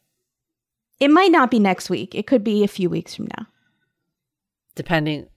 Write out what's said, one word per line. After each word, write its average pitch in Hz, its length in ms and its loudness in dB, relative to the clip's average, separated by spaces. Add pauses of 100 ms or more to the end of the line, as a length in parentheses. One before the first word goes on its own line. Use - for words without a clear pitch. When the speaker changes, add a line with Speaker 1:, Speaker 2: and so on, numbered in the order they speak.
(1000)
Speaker 1:
It 285 100 2
might 359 220 6
not 285 180 4
be 240 100 2
next 190 300 0
week. 165 240 -6
It - 140 -8
could 247 160 2
be 208 200 0
a 202 40 2
few 185 220 -4
weeks 165 260 -8
from 214 120 -10 (100)
now. 220 100 -16 (1300)
Speaker 2:
Depending, 151 600 -4